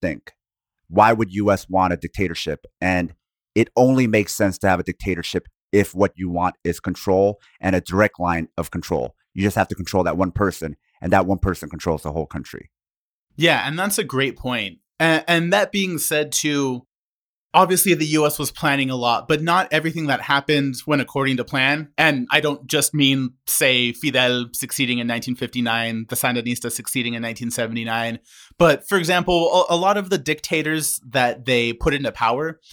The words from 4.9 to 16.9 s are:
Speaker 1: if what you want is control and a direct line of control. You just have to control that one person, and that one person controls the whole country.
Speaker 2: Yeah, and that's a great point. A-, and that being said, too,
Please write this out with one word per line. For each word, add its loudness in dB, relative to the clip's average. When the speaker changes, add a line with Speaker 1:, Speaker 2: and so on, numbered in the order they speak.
Speaker 1:
if 2
what 0
you -6
want -2
is -4
control 0
and 0
a 2
direct 0
line -2
of -6
control. -6
You -4
just 2
have 2
to -8
control -2
that -2
one 0
person, -4
and -2
that 4
one -2
person -4
controls -4
the -8
whole -4
country. -14
Speaker 2:
Yeah, 2
and -4
that's -2
a -2
great -4
point. -6
A-, 2
and 2
that 2
being -2
said, -2
too, -2